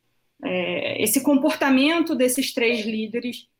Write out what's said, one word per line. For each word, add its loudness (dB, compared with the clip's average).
é, -4
esse 0
comportamento 2
desses 0
três 0
líderes -6